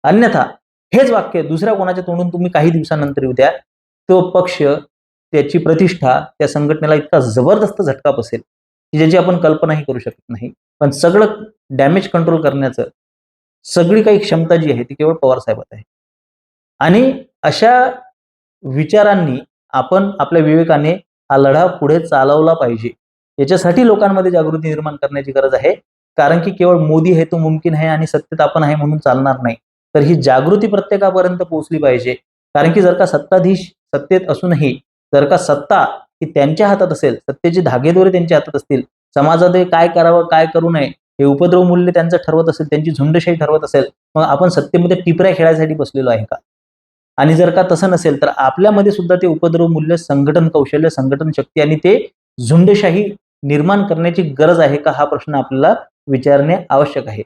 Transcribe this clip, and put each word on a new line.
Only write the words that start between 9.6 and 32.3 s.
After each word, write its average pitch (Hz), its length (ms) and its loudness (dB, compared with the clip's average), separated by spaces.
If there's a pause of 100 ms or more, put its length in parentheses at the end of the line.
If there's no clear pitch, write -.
करू 127 160 -8
शकत - 300 -14
नाही. 117 220 -12 (280)
पण 143 100 2
सगळं 196 540 0 (260)
डॅमेज 139 380 0
कंट्रोल 165 340 -2
करण्याचं 135 420 -4 (800)
सगळी 185 380 2
काही 208 160 4
क्षमता 165 360 0
जी 160 160 -2
आहे 120 120 -4
ती 139 100 -12
केवळ 156 200 -2
पवार 131 260 0
साहेबात - 320 -6
आहे. 107 120 -20 (960)
आणि 208 320 2 (320)
अशा 247 460 2 (760)
विचारांनी 156 760 0 (340)
आपण 185 360 0 (100)
आपल्या 160 240 0
विवेकाने 160 500 2 (380)
हा 139 60 2
लढा 139 280 4
पुढे 165 340 0
चालवला 151 540 2
पाहिजे. 117 360 -4 (480)
याच्यासाठी 180 480 2
लोकांमध्ये 196 460 2
जागृती 160 360 -2
निर्माण 151 280 -6
करण्याची 139 360 -8
गरज 135 220 0
आहे, 139 200 0 (440)
कारण 156 220 2
की 185 120 -4
केवळ 175 260 2
मोदी 160 340 0
है 165 140 2
तो 165 120 -6
मुमकिन 160 360 -2
है 156 140 -2
आणि 156 200 -2
सत्तेत 156 340 -4
आपण 151 220 0
आहे 147 120 0
म्हणून 147 220 -2
चालणार 135 440 0
नाही. 120 140 -4 (400)
तर 151 40 4
ही 147 220 2
जागृती 156 460 2
प्रत्येकापर्यंत 185 720 -2
पोहोचली 160 380 -6
पाहिजे, 127 360 0 (420)